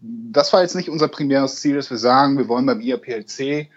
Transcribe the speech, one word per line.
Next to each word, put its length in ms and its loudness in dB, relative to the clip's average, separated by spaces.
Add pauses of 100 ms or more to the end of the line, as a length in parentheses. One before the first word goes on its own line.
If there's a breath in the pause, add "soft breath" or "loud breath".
das 500 -2
war 100 6
jetzt 120 0
nicht 160 -6
unser 180 0
primäres 520 0
Ziel, 160 0
dass 120 -4
wir 100 -6
sagen, 380 4
wir 120 0
wollen 180 0
beim 140 0
I 140 -2
A 20 -2
P 160 -12
L 140 -8
C, 500 -6